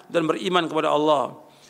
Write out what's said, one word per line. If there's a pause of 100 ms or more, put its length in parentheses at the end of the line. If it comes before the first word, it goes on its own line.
dan
beriman
kepada
Allah. (280)